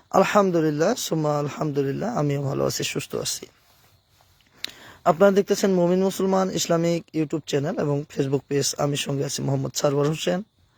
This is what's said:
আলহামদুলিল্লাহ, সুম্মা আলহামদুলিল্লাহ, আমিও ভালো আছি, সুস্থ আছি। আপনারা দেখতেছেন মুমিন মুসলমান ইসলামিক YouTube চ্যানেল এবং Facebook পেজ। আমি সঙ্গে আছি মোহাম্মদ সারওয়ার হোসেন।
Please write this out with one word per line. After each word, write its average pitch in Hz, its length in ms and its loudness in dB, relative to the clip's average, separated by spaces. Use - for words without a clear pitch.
আলহামদুলিল্লাহ, 175 840 4
সুম্মা 151 440 -2
আলহামদুলিল্লাহ, 143 760 -2
আমিও 143 260 0
ভালো 135 240 0
আছি, 135 180 -2
সুস্থ - 320 -6
আছি। - 300 -6
আপনারা 175 260 4
দেখতেছেন 196 440 2
মুমিন 180 280 2
মুসলমান 190 480 0
ইসলামিক 170 540 0
YouTube 156 320 -2
চ্যানেল 151 320 -2
এবং 147 320 0
Facebook 139 380 0
পেজ। 139 300 0
আমি 143 180 0
সঙ্গে 139 280 -4
আছি 139 180 -6
মোহাম্মদ 135 320 -2
সারওয়ার 143 340 2
হোসেন। 175 340 -2